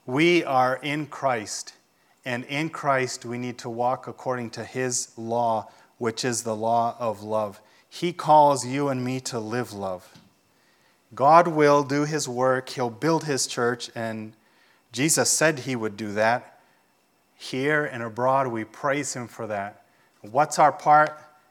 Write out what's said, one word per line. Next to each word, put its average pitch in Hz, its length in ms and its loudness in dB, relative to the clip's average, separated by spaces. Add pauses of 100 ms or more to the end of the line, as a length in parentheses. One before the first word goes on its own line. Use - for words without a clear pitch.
We 160 380 2
are 131 400 2
in 147 240 -4
Christ, 123 680 -6 (500)
and 127 220 -6
in 147 240 -4
Christ 131 560 -2
we 120 140 -8
need 123 200 -8
to 127 100 -10
walk 123 360 -2
according 123 460 -6
to 117 120 -10
his 127 540 -4
law, 113 540 -2 (260)
which 113 260 -4
is 120 200 -2
the 113 120 -4
law 117 440 0
of 107 240 -6
love. 107 360 -4 (300)
He 170 240 -4
calls 147 500 6
you 139 260 -2
and 127 140 -2
me 127 180 -4
to 127 180 -8
live 110 340 -6
love. 95 400 -8 (1040)
God 156 320 8
will 147 340 6
do 143 240 0
his 147 240 -4
work. 127 400 0
He'll 123 220 -4
build 147 320 0
his 143 240 -2
church, 123 480 -2
and 110 380 -8 (580)
Jesus 147 380 0
said 156 300 2
he 127 160 -6
would 110 200 -6
do 104 160 -8
that. 113 480 0 (760)
Here 147 520 -2
and 123 180 -8
abroad, 127 440 0
we 113 180 -4
praise 139 480 -4
him 120 160 -10
for 113 180 -12
that. 104 380 -8 (340)
What's 135 400 0
our 151 140 8
part 151 440 4 (340)